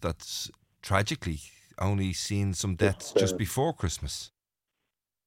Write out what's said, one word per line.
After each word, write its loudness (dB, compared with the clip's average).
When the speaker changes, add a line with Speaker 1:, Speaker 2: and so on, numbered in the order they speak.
Speaker 1:
that's -6
tragically 0
only 2
seen 0
some 0
deaths 0
Speaker 2:
It's, 6
Speaker 1:
just 4
Speaker 2:
uh, -4
Speaker 1:
before 2
Christmas. -4